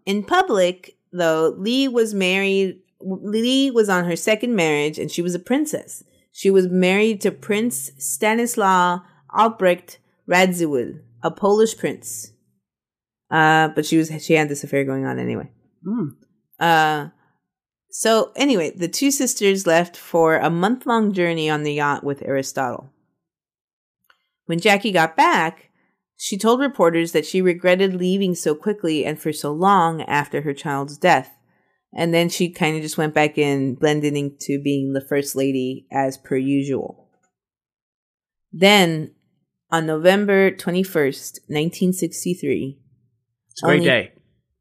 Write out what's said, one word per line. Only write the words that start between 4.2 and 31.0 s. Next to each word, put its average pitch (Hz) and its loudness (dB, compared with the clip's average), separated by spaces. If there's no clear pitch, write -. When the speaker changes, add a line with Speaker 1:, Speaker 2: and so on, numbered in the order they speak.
Speaker 1:
marriage, 156 0
and 151 -6
she - -6
was 175 -4
a 175 -4
princess. - -4
She - 0
was 185 4
married 190 2
to 202 0
Prince 214 -4
Stanislaw 196 0
Albrecht 190 0
Radziwill, 175 0
a 165 0
Polish 208 2
prince. - -8
Uh, 156 4
but 151 -2
she 165 0
was, 156 0
she - -2
had 151 4
this 143 -8
affair 139 -2
going 135 -4
on 131 -6
anyway. 120 -6
Speaker 2:
Hmm. 196 -4
Speaker 1:
Uh, 156 2
so 220 0
anyway, 220 2
the 175 -6
two 269 0
sisters 208 0
left 170 2
for 160 2
a 147 0
month-long 220 0
journey 170 -2
on 151 -2
the 147 -4
yacht 143 -2
with 143 -6
Aristotle. 135 -6
When 170 -4
Jackie 202 2
got 165 2
back, 202 0
she 202 -4
told 226 2
reporters 170 2
that 151 0
she 185 0
regretted 180 2
leaving 180 0
so 156 -2
quickly 160 -2
and 151 -6
for 156 -4
so 147 -6
long 165 2
after 143 -4
her 147 -4
child's 143 -8
death. 151 0